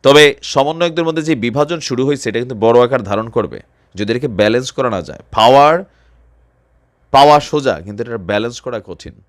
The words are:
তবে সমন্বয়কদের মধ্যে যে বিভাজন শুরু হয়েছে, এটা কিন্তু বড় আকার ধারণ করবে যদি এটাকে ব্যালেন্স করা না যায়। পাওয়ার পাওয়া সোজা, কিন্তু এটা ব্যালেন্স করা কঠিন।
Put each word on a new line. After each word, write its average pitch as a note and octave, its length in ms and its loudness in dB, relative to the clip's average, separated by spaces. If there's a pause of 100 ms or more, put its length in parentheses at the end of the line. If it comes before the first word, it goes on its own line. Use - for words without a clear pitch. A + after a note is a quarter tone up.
তবে C#3+ 200 6 (280)
সমন্বয়কদের E3 560 -2
মধ্যে D#3+ 200 -4
যে D#3+ 60 2 (100)
বিভাজন D3 340 -2 (100)
শুরু B2+ 200 -4
হয়েছে, C#3+ 220 -4
এটা A2 120 -4
কিন্তু B2+ 220 -10
বড় A#2 200 4
আকার B2 260 -2
ধারণ G#2+ 160 -2 (100)
করবে D2+ 220 -6 (360)
যদি G2+ 180 -6
এটাকে B2+ 260 -4
ব্যালেন্স A#2 380 0
করা B2+ 200 -2
না F2+ 120 -4
যায়। - 140 -18 (140)
পাওয়ার C#3 380 6 (1400)
পাওয়া D3 280 6
সোজা, C3+ 340 -4 (100)
কিন্তু G#2 180 -14
এটা A#2 160 -10 (120)
ব্যালেন্স A2+ 300 -4
করা B2 180 -10 (100)
কঠিন। E2 260 -18 (140)